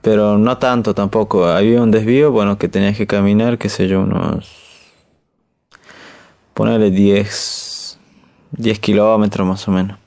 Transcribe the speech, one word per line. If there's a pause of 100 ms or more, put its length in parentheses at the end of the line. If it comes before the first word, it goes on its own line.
pero
no
tanto
tampoco.
Había
un
desvío,
bueno,
que
tenías
que
caminar,
qué
sé
yo,
unos, (2000)
ponele
diez, (520)
diez
kilómetros
más
o
menos.